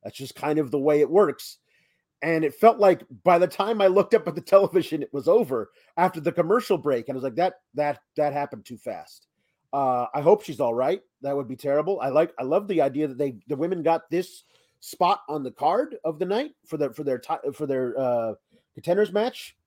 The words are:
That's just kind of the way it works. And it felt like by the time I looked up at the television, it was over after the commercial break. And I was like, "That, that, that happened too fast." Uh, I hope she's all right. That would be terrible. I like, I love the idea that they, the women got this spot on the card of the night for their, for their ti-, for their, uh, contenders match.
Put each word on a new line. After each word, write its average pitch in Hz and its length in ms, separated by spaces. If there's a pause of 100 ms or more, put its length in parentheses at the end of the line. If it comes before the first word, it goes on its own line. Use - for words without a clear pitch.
That's 104 140
just 135 180
kind 151 240
of 139 120
the 147 80
way 147 220
it 135 100
works. 170 480 (640)
And 160 220
it 143 100
felt 226 240
like 190 240 (220)
by 175 140
the 175 100
time 208 340
I 190 60
looked 196 260
up 214 140
at 156 60
the 165 60
television, 165 640
it - 100
was 139 160
over 135 420 (260)
after 175 240
the 147 120
commercial 180 460
break. 131 300
And 135 60
I - 20
was 127 80
like, 127 100
"That, 180 200 (200)
that, 147 260 (160)
that 147 160
happened 139 320
too 120 140
fast." - 480 (460)
Uh, 127 420
I 143 60
hope 196 240
she's 147 160
all 120 140
right. 139 280 (180)
That 139 160
would 135 120
be 127 80
terrible. 151 440
I 131 80
like, 151 300
I 123 60
love 190 240
the 175 120
idea 139 280
that 127 100
they, 135 180 (120)
the 143 80
women 170 260
got 160 280
this 180 340 (360)
spot - 480
on 147 140
the 127 80
card 214 540
of 156 140
the 180 80
night 233 260 (140)
for 156 100
their, 143 160
for 151 120
their 131 140
ti-, 143 360
for 151 120
their, 131 320
uh, 120 360 (400)
contenders 185 380
match. 220 440 (100)